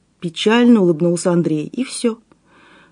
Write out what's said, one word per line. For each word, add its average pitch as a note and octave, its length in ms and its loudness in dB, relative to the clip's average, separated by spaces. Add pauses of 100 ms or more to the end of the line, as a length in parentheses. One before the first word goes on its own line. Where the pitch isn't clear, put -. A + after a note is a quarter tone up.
(180)
печально A3+ 600 2
улыбнулся F3 500 0
Андрей, D#3+ 360 -2
и A#3+ 180 -8
всё. A3+ 340 -6 (720)